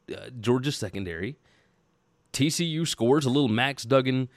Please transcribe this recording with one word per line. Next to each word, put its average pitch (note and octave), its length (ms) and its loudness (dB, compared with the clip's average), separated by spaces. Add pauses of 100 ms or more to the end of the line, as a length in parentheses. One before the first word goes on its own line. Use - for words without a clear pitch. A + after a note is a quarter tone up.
(140)
uh, - 240 -16
Georgia B2+ 340 0
secondary. G2 680 -8 (960)
T D3 180 2
C F3 140 -2
U E3 200 -2
scores C#3+ 400 2
a C3 60 2
little C#3 180 4
Max B2 360 0
Duggan, C3 520 2